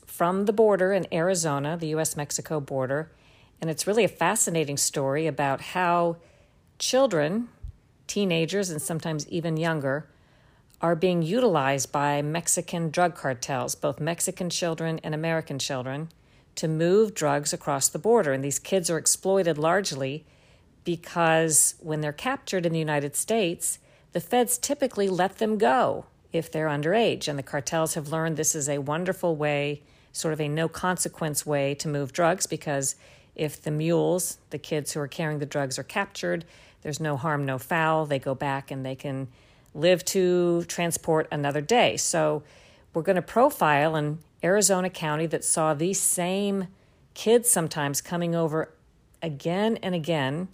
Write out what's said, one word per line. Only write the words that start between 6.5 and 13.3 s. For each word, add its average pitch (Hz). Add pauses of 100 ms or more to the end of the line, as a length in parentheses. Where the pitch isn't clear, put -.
children, 220 (580)
teenagers, 180
and 156
sometimes 156
even 160
younger, 156 (720)
are 170
being 175
utilized 156
by 143
Mexican 165
drug 175
cartels, 131